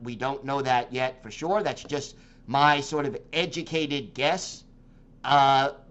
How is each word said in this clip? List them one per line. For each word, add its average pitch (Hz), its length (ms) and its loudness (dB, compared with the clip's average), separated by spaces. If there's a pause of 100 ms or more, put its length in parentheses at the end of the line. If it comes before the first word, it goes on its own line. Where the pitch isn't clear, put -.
we 120 140 -8
don't 135 280 -4
know 139 200 -2
that 123 280 0
yet 127 300 -4
for 110 80 -16
sure. 185 320 -2
That's 143 220 -4
just 143 320 -6 (320)
my 143 340 4
sort 147 240 -2
of 135 100 -6 (180)
educated 160 840 -4
guess. 151 480 -2 (600)
Uh, 135 500 4 (180)